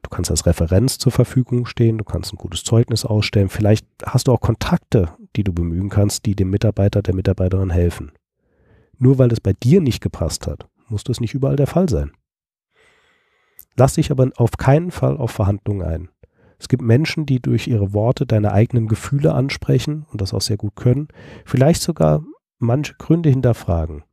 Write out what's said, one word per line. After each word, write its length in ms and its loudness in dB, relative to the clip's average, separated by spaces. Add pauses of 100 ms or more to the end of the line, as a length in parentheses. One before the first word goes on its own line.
Du 80 -14
kannst 220 -4
als 140 -2
Referenz 520 2
zur 140 2
Verfügung 540 0
stehen, 320 0
du 60 -6
kannst 280 -8
ein 60 -16
gutes 260 -10
Zeugnis 400 0
ausstellen, 440 2
vielleicht 380 2 (180)
hast 220 0
du 60 4
auch 80 2
Kontakte, 720 0 (260)
die 80 -2
du 80 -2
bemühen 380 -2
kannst, 360 0
die 80 0
dem 160 0
Mitarbeiter, 520 0
der 120 -2
Mitarbeiterin 560 0
helfen. 400 0 (880)
Nur 200 4
weil 120 4
es 100 -2
bei 120 -2
dir 280 2
nicht 200 -2
gepasst 480 -6
hat, 200 -12 (200)
muss 160 -6
das 160 -6
nicht 140 -6
überall 220 0
der 120 0
Fall 200 0
sein. 240 -2 (1600)
Lass 180 4
dich 160 0
aber 260 2
auf 200 0
keinen 340 2
Fall 280 -2
auf 120 -4
Verhandlungen 560 -2
ein. 220 -6 (500)
Es 100 -18
gibt 140 0
Menschen, 440 2
die 140 0
durch 280 -2
ihre 240 0
Worte 340 0
deine 260 2
eigenen 360 2
Gefühle 460 0
ansprechen 760 -2
und 120 -6
das 100 -4
auch 80 -2
sehr 160 -2
gut 200 -10
können, 320 0 (360)
vielleicht 380 2
sogar 420 0 (340)
manche 360 -2
Gründe 340 0
hinterfragen. 840 0